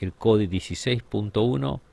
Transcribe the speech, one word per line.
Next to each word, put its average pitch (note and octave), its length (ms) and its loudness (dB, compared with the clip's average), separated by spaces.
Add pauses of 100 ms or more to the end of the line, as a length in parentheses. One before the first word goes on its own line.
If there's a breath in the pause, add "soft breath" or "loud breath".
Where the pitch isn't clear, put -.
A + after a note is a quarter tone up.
el F#2 120 -4
Kodi G#2+ 320 4
dieciséis F#2+ 560 -4
punto G#2 420 -2
uno C3+ 380 -2 (120)